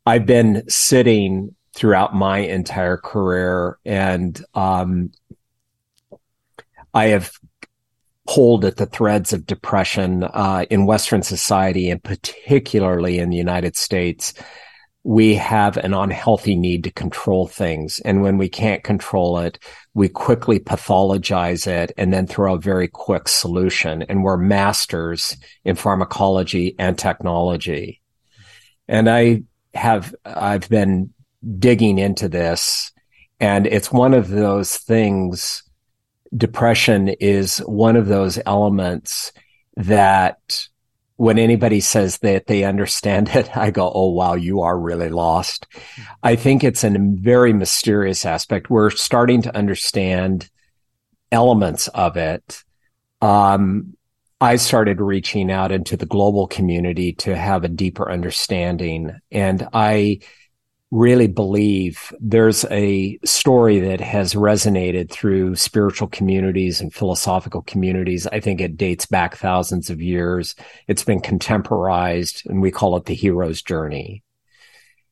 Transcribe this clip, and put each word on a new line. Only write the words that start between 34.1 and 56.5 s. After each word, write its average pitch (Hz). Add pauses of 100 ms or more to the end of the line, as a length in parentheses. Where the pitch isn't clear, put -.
of 107
those 101
things, 98 (720)
depression 110
is 98
one 113
of 110
those 98
elements 98 (440)
that 98 (500)
when 113
anybody 113
says 95
that 98
they 101
understand 98
it, -
I 107
go, 92
"Oh, 95
wow, 90
you 90
are 87
really 85
lost." 85 (580)
I 120
think 135
it's 127
a 104
very 107
mysterious 101
aspect. 87
We're 107
starting 123
to 123
understand 95 (840)
elements 113
of 87
it. 80 (580)
Um, 101 (460)
I 123
started 107
reaching 98
out 95
into 92
the -
global 101
community 87